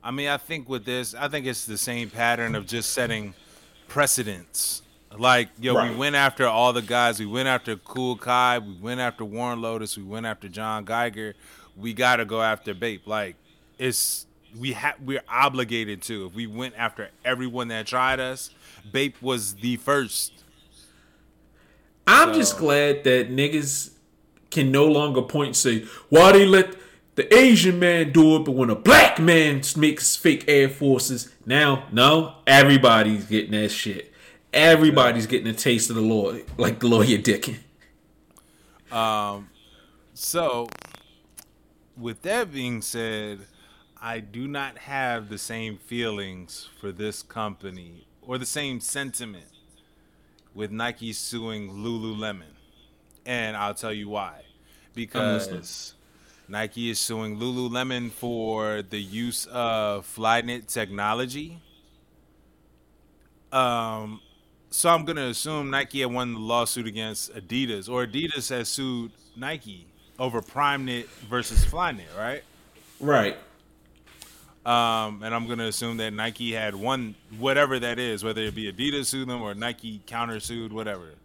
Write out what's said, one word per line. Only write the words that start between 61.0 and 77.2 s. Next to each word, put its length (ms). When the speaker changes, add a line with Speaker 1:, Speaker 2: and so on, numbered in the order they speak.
Speaker 1:
Um, 680
so 200
I'm 140
gonna 240
assume 420
Nike 300
had 120
won 220
the 60
lawsuit 460
against 480
Adidas, 540
or 180
Adidas 440
has 180
sued 440
Nike 500
over 240
PrimeKnit 640
versus 360
Flyknit, 520
right? 260
Speaker 2:
Right. 360
Speaker 1:
Um, 560
and 120
I'm 120
gonna 220
assume 300
that 140
Nike 400
had 220
won 400